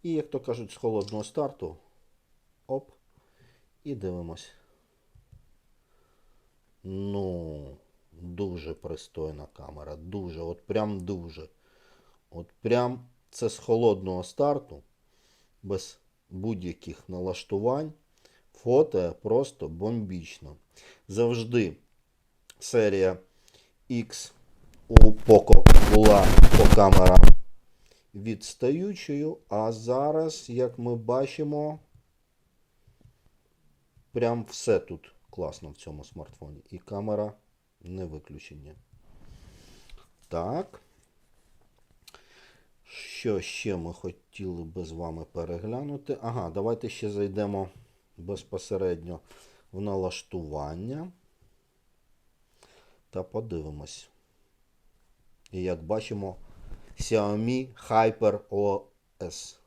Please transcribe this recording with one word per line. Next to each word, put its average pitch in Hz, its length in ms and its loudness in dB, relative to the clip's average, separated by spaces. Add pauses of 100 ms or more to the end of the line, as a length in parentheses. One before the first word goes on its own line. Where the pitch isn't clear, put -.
І, 170 80 -10
як 151 180 -8
то 131 100 -12
кажуть, 117 320 -12
з - 40 -20
холодного 107 480 -8
старту, 98 540 -12 (880)
оп, 135 240 -12 (920)
і 143 120 -14
дивимось. 87 520 -14 (2250)
Ну, 92 960 -12 (340)
дуже 87 600 -14
пристойна 78 800 -16
камера, 73 420 -20
дуже, 87 460 -14
от 85 240 -14
прям 107 340 -6
дуже. 85 500 -14 (800)
От 85 180 -20 (140)
прям 123 440 -4 (240)
це 113 200 -8
з - 80 -12
холодного 95 680 -4
старту, 143 580 -8 (840)
без 95 360 -12 (300)
будь-яких 92 800 -14
налаштувань. 104 840 -8 (600)
Фото 104 680 -4
просто 113 460 -6
бомбічно. 90 880 -12 (520)
Завжди 117 680 -4 (840)
серія 98 580 -2 (720)
X - 420 -12 (560)
у 113 80 -2
Poco - 680 10 (300)
була 104 320 6 (320)
по - 180 8
камерам 95 440 8 (960)
відстаючою, 143 1200 -8 (120)
а 110 220 -4
зараз, 139 800 -6
як 120 300 -8
ми 120 160 -8
бачимо, 147 840 -8 (2250)
прям 117 380 -6
все - 300 -6
тут - 320 -18 (180)
класно 78 400 -16
в 71 80 -20
цьому 76 260 -20
смартфоні. 73 680 -20
І 92 80 -20
камера 104 560 -10 (480)
не 92 240 -16
виключення. 73 720 -20 (1500)
Так. 104 540 -12 (2000)
Що - 580 -10
ще - 340 -12
ми 85 180 -14
хотіли 90 680 -16
би 85 220 -16
з 80 60 -20
вами 82 400 -14
переглянути? 117 920 -14
Ага, 117 280 -12
давайте 110 400 -10
ще 107 200 -14
зайдемо 101 600 -8 (480)
безпосередньо 90 1040 -12 (520)
в 95 100 -16
налаштування 92 1300 -12 (2000)
та 92 140 -14
подивимось. 78 840 -14 (1400)
І 92 120 -12
як 87 200 -8
бачимо, 101 520 -10 (640)
Xiaomi 113 680 -6 (220)
HyperOS. 104 1800 -6